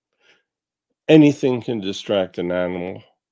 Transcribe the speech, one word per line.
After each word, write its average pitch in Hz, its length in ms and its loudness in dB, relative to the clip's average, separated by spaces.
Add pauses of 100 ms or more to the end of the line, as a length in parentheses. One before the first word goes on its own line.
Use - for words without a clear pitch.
(1080)
Anything 147 520 4
can 113 200 -6
distract 95 560 -4
an 87 140 -6
animal. 90 520 -6 (280)